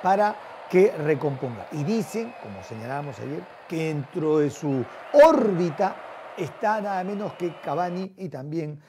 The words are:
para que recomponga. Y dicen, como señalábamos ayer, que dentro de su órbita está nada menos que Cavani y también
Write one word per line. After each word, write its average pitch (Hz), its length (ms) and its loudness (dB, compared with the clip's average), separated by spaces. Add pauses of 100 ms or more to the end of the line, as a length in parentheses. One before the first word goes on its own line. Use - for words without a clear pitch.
para 202 320 4 (340)
que 185 220 6
recomponga. 139 800 -2
Y 147 140 -4
dicen, 226 480 -2 (100)
como 98 180 -12
señalábamos 123 580 -8
ayer, 139 220 -8 (280)
que 160 160 -2
dentro 156 540 0
de 147 100 4
su 135 340 -2 (300)
órbita 202 840 6 (420)
está 214 420 -2
nada 196 240 -4
menos 202 300 -6
que 175 280 -4
Cavani 180 560 -4
y 185 120 -8
también 151 600 -8